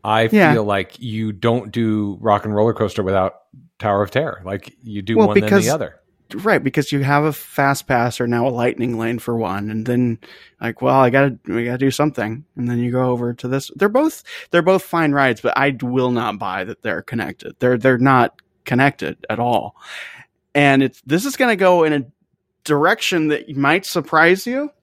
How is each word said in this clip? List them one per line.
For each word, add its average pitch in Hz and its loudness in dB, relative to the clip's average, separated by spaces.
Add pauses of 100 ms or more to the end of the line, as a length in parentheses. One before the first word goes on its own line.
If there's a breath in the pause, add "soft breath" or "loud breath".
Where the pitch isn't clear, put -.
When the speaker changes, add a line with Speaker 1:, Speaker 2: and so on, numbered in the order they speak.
Speaker 1:
I 110 2
Speaker 2:
Yeah. 185 6
Speaker 1:
feel 110 2
like 101 -4
you 110 -6
don't 113 -2
do 107 -2
Rock 104 2
and 107 -4
Roller 110 2
Coaster 107 -2
without 95 0 (380)
Tower 101 0
of 98 -4
Terror. 131 -4
Like, 95 -10
you 104 -10
do 110 0
Speaker 2:
Well, 214 6
Speaker 1:
one, 208 0
then 208 0
Speaker 2:
because 202 2
Speaker 1:
the 123 2
other. 143 -6 (340)
Speaker 2:
Right, 156 0
because 139 -2
you 139 -2
have 143 2
a 151 -2
fast - -2
pass 120 0
or 123 0
now 120 0
a - 0
lightning 120 -2
lane 117 -4
for 117 -6
one, 101 -4
and 110 -6
then, 123 0 (420 loud breath)
like, 110 -8
well, 131 2
I 127 6
gotta, 139 2 (100)
we 117 -4
gotta 123 -4
do 135 2
something, 127 -4 (120)
and 123 -6
then 120 -2
you 120 -2
go 127 0
over 120 -4
to - -10
this. 135 -4
They're 202 2
both, 285 0 (260 loud breath)
they're 170 2
both 190 4
fine 160 0
rides, 135 2
but - -2
I 139 2
will 127 0
not 113 -4
buy 95 -6
that 110 -12
they're 160 -4
connected. - -8
They're, 123 2
they're 127 4
not 127 4 (220)
connected - -2
at 131 -2
all. 120 -2 (800 loud breath)
And 139 4
it's, 131 -2
this 170 -2
is 277 -6
gonna 240 2
go 180 4
in 156 2
a 139 -2 (580)
direction 156 0
that 147 -4
might 147 2
surprise 170 2
you 277 -4 (120)